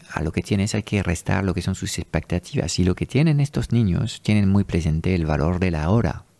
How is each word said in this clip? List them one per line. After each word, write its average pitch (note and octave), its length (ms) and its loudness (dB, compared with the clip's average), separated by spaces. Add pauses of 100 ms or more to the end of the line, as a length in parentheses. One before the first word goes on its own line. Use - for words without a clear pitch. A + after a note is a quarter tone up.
(120)
a E2 100 -2
lo D#2 100 -2
que E2+ 100 -2
tienes G2+ 320 0
hay G#2+ 80 -2
que G2+ 200 -2
restar F#2+ 420 -2
lo F#2 100 0
que - 80 -4
son F#2+ 120 -2
sus - 240 -6
expectativas. - 800 -4
Y F2+ 60 2
lo F2+ 100 2
que - 120 -4
tienen D3 340 2
estos C#3 320 -2
niños, G#2+ 500 0
tienen G#2 260 2
muy G2 160 4
presente E2 500 0
el E2+ 100 0
valor D#2 340 0
de F#2 120 0
la D#2 200 -2
hora G#2 340 0 (160)